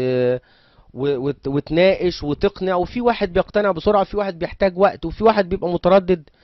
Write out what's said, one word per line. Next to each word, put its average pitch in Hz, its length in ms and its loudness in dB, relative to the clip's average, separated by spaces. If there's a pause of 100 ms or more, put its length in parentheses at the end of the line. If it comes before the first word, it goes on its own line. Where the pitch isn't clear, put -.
(960)
و-، 139 220 -2
وت-، 135 300 -6
وتناقش 165 760 0
وتقنع، 185 520 -2
وفي 180 260 -4
واحد 214 320 0
بيقتنع 196 400 0
بسرعة، 196 280 2
وفي 196 160 -4
واحد 196 220 -4
بيحتاج 175 400 -2
وقت، 190 280 2
وفي 165 180 -4
واحد 214 240 4
بيبقى 180 220 -4
متردد. 180 580 2 (140)